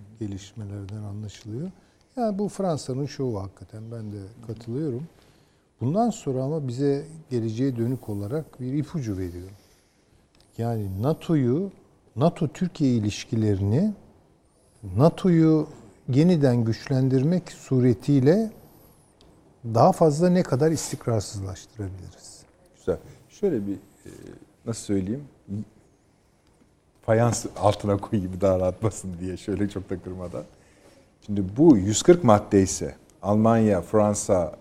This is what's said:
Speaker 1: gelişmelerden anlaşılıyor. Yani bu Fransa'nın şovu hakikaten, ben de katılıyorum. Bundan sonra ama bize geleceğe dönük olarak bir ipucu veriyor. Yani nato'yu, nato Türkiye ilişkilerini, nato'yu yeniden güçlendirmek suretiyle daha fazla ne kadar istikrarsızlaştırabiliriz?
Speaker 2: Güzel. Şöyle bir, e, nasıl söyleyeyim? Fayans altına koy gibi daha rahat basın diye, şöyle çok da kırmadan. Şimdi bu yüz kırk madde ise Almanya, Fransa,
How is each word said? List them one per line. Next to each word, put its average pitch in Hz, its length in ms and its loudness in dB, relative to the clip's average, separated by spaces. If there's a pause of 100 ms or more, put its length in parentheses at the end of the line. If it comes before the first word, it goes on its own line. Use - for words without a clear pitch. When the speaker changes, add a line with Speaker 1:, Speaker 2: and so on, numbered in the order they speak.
(200)
Speaker 1:
gelişmelerden 101 800 -10
anlaşılıyor. 107 680 -10 (460)
Yani 214 220 -2
bu 202 100 -2
Fransa'nın 147 580 -4
şovu 123 360 -4
hakikaten, 101 400 -14 (100)
ben 107 200 -12
de 104 40 -12 (300)
katılıyorum. 120 560 -8 (800)
Bundan 202 300 0
sonra 131 320 -4
ama 143 260 -4
bize 139 360 0 (260)
geleceğe 120 460 -2
dönük 117 320 -4
olarak 104 520 -8
bir 127 120 -6
ipucu 123 460 -6
veriyor. 90 300 -10 (1080)
Yani 107 440 -4
nato'yu, 156 680 0 (460)
nato 156 320 0
Türkiye 156 420 -2
ilişkilerini, 107 1000 0 (1040)
nato'yu 160 720 4 (400)
yeniden 135 560 4
güçlendirmek 131 880 0
suretiyle 135 1000 2 (1120)
daha 120 280 4
fazla 165 360 2
ne 180 140 4
kadar 147 280 2
istikrarsızlaştırabiliriz? 98 1700 -8 (340)
Speaker 2:
Güzel. 85 220 -4 (300)
Şöyle 131 380 -2
bir, 98 80 -4
e, - 360 -18 (560)
nasıl 117 180 -8
söyleyeyim? 104 400 -2 (1800)
Fayans 113 440 2 (100)
altına 101 400 0
koy 104 220 -4
gibi 92 220 -6
daha 92 200 2
rahat 92 220 -2
basın 95 280 -4 (100)
diye, 92 160 -8
şöyle 98 320 -4
çok 92 220 -10
da 90 120 -8
kırmadan. 90 420 -12 (840)
Şimdi 101 160 -2 (140)
bu 147 200 8
yüz 101 260 0
kırk 175 220 6
madde 104 380 6
ise 85 320 -4 (280)
Almanya, 107 580 4
Fransa, 101 800 0